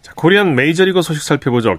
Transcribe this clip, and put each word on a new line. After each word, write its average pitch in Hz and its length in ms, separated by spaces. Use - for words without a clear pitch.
자, - 140
코리안 185 400
메이저리그 175 460
소식 156 220
살펴보죠. 120 560